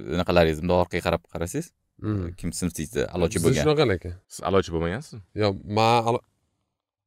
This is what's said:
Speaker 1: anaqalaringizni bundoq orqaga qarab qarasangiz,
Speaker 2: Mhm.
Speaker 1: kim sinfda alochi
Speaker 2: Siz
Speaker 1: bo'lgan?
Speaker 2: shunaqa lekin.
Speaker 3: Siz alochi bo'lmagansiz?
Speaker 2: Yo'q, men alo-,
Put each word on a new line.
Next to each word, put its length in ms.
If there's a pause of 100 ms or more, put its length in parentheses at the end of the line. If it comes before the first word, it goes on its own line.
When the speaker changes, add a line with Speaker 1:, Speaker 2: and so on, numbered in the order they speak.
Speaker 1:
anaqalaringizni 560
bundoq 160
orqaga 240
qarab 220
qarasangiz, 440 (280)
Speaker 2:
Mhm. 360
Speaker 1:
kim 180
sinfda 580
alochi 280
Speaker 2:
Siz 60
Speaker 1:
bo'lgan? 180
Speaker 2:
shunaqa 240
lekin. 260 (120)
Speaker 3:
Siz 180
alochi 280
bo'lmagansiz? 500 (120)
Speaker 2:
Yo'q, 320
men 380
alo-, 220 (840)